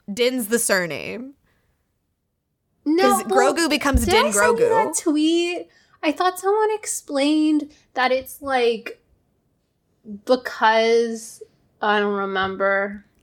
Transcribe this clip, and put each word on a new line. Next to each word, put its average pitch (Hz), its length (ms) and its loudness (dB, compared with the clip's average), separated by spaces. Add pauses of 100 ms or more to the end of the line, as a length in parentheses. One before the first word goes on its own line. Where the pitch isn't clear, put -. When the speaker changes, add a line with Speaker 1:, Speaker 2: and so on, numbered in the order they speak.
(120)
Speaker 1:
Din's 240 360 0
the 233 100 2
surname. 190 760 -4 (1500)
Speaker 2:
No, 320 160 2
Speaker 1:
'Cause 403 260 4
Speaker 2:
well, 392 260 4
Speaker 1:
Grogu 320 140 0
becomes 262 380 0
Speaker 2:
did 349 60 0
Speaker 1:
Din 440 140 4
Speaker 2:
I - 40 -2
send 466 280 2
you 466 60 2
Speaker 1:
Grogu. - 60 4
Speaker 2:
that 330 320 0
tweet? 339 640 0 (340)
I 320 80 0
thought 359 300 -2
someone 427 340 0
explained 302 960 -2 (220)
that 254 200 0
it's, 262 280 -6
like, 240 580 -2 (1300)
because, 226 1200 0 (380)
I 208 200 0
don't 208 140 0
remember. 196 880 -2 (180)